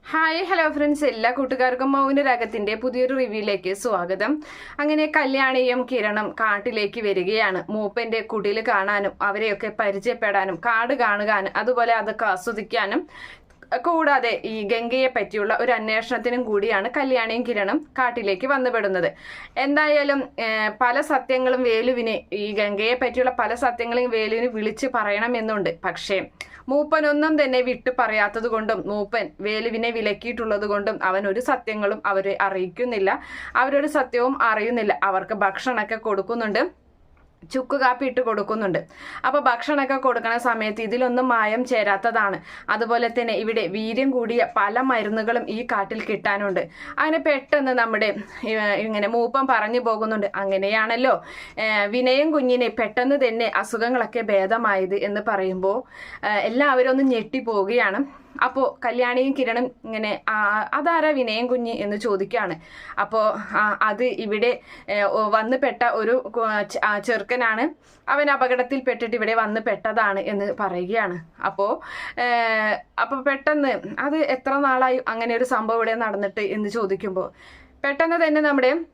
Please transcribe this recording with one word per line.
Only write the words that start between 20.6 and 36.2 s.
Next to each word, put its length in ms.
പല 200
സത്യങ്ങളും 600
വേലുവിന്, 720
ഈ 180
ഗംഗയെ 500
പറ്റിയുള്ള 360
പല 160
സത്യങ്ങളും 560
വേലുവിന് 360
വിളിച്ച് 480
പറയണമെന്നുണ്ട്. 920
പക്ഷേ 420
മൂപ്പനൊന്നും 760
തന്നെ 160
വിട്ടു 380
പറയാത്തത് 500
കൊണ്ടും 400
മൂപ്പൻ 420
വേലുവിനെ 500
വിലക്കിയിട്ടുള്ളത് 760
കൊണ്ടും 360
അവൻ 260
ഒരു 120
സത്യങ്ങളും 680
അവരെ 340
അറിയിക്കുന്നില്ല. 800
അവരൊരു 300
സത്യവും 560
അറിയുന്നില്ല. 600
അവർക്ക് 320
ഭക്ഷണമൊക്കെ 600
കൊടുക്കുന്നുണ്ട്, 920